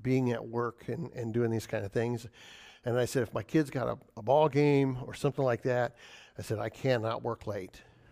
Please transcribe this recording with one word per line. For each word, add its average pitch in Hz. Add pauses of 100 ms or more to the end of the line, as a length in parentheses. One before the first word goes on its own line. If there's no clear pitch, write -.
being 127
at 113
work 117
and, 120
and 113
doing 117
these 113
kind 107
of 98
things." 120 (560)
And 123
I 123
said, 123
"If -
my 113
kid's 156
got 120
a, 117 (200)
a 117
ball 147
game 139 (100)
or -
something 139
like 120
that," 123 (420)
I 110
said, 107
"I 110
cannot 113
work 117
late. 101 (300)